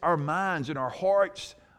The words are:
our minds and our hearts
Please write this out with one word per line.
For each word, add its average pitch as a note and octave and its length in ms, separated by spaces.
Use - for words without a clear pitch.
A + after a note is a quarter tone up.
our E3 140
minds D#3 520
and C#3+ 100
our B2+ 120
hearts G3 640